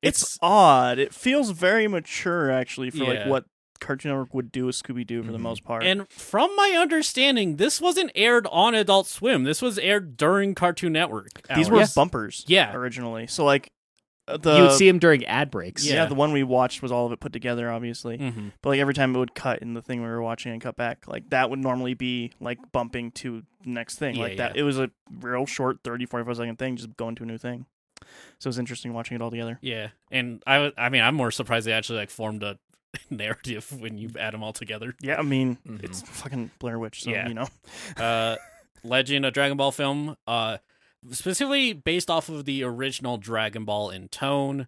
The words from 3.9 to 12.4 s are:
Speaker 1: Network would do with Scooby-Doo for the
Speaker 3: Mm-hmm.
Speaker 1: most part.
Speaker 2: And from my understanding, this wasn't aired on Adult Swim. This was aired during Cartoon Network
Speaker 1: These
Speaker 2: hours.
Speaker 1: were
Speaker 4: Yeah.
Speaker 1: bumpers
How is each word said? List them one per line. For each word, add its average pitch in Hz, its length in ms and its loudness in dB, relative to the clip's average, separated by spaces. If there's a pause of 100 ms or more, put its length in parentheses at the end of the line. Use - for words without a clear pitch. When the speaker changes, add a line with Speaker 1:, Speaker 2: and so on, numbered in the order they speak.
Speaker 1:
Network 135 220 -4
would 123 180 -4
do 127 160 -4
with 123 80 -2
Scooby-Doo 117 460 -6
for 113 100 -8
the 117 60 -8
Speaker 3:
Mm-hmm. 117 60 -6
Speaker 1:
most 113 200 -8
part. 113 200 -4
Speaker 2:
And 190 260 0
from 330 460 -2
my 403 240 4
understanding, 269 760 2
this 226 240 2
wasn't 349 340 0
aired 226 360 4
on 214 220 4
Adult 196 340 4
Swim. 196 360 2
This 151 180 0
was 240 160 -2
aired 180 400 0
during 196 380 2
Cartoon 175 380 0
Network 131 520 -2 (100)
Speaker 1:
These 160 120 4
Speaker 2:
hours. - 20 0
Speaker 1:
were 214 120 10
Speaker 4:
Yeah. 214 120 8
Speaker 1:
bumpers 139 540 0